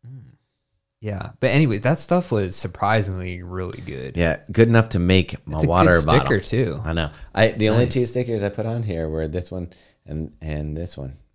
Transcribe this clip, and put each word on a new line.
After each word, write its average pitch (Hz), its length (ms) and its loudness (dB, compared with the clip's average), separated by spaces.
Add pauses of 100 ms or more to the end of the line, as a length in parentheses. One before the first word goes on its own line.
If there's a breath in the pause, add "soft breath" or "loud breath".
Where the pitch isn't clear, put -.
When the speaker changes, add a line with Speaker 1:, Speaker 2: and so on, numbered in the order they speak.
Speaker 1:
Mm. 127 280 -20 (640)
Yeah, 101 380 -8
but 131 120 2
anyways, 117 320 2
that 147 160 0
stuff 180 340 -2
was 98 240 -2
surprisingly 92 840 -2
really 90 440 -8
good. 67 300 -10
Speaker 2:
Yeah, 82 220 2 (120)
good 113 180 6
enough 113 220 4
to 98 80 0
make 90 480 2
my 76 100 -6
Speaker 1:
It's 78 80 2
a - 40 2
Speaker 2:
water 90 240 6
Speaker 1:
good 85 100 6
sticker, 82 220 4
Speaker 2:
bottle. 120 160 2
Speaker 1:
too. 101 440 -2
Speaker 2:
I 82 80 -4
know. 82 180 -2 (240 loud breath)
I, 107 120 4
Speaker 1:
It's 104 140 0
Speaker 2:
the 107 80 4
only 117 160 4
Speaker 1:
nice. 123 100 -2
Speaker 2:
two 127 120 2
stickers 117 360 -2
I 101 60 0
put 107 180 -6
on 117 160 -4
here 82 260 -4
were 80 200 -2
this 85 240 -6
one 90 200 -8 (340 soft breath)
and, 76 340 -8
and 76 360 -6
this 85 220 -10
one. 67 180 -12 (180)